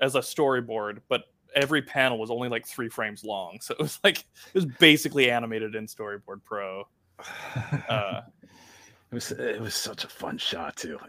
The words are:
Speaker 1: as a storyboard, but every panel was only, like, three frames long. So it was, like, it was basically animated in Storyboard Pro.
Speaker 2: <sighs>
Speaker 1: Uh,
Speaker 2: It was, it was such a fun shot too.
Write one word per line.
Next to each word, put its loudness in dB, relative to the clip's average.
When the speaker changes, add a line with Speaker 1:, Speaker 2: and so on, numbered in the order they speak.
Speaker 1:
as 4
a 4
storyboard, 0
but 0
every 4
panel 2
was -4
only, -2
like, -2
three -6
frames -6
long. -6
So -6
it -4
was, -4
like, 4
it -8
was 4
basically 6
animated -2
in -8
Storyboard -12
Pro. -8
Speaker 2:
<sighs> -18
Speaker 1:
Uh, -2
Speaker 2:
It -6
was, -6
it -4
was -4
such -6
a -12
fun -8
shot -4
too. -8